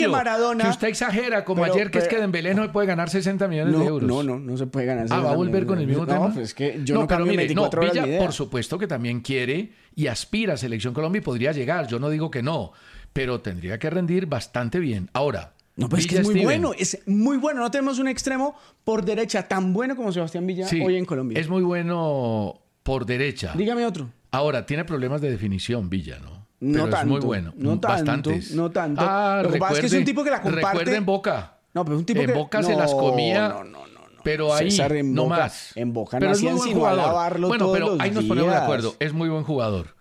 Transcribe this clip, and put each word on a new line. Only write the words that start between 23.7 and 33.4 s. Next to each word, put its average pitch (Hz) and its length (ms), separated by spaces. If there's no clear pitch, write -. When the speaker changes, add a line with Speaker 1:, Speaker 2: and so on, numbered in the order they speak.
Speaker 2:
otro. 160 240
Speaker 1:
Ahora, 135 360
tiene 151 180
problemas 147 360
de 143 100
definición 101 600
Villa, 78 300
¿no? 80 240
Speaker 2:
No 143 240
Speaker 1:
Pero - 120
es 151 100
muy 143 100
Speaker 2:
tanto, 139 100
Speaker 1:
bueno, 92 300
Speaker 2:
no 139 140
tanto, 220 80
Speaker 1:
bastantes. 156 640
Speaker 2:
no 165 160
tanto. 160 340
Speaker 1:
Ah, 196 380
Speaker 2:
Lo 180 100
que - 60
pasa 190 160
es - 60
que 254 60
es 214 60
un 269 60
Speaker 1:
recuerde, 277 140
Speaker 2:
tipo 269 120
que 285 60
la 240 120
comparte. 160 260
Speaker 1:
recuerde 190 180
en 208 100
Boca. 190 520
Speaker 2:
No, 175 100
pero 147 120
es 156 40
un 170 60
tipo 202 140
Speaker 1:
En 139 80
Speaker 2:
que 127 40
Speaker 1:
Boca 151 300
se 175 100
Speaker 2:
no, 151 60
Speaker 1:
las 147 160
comía, 135 540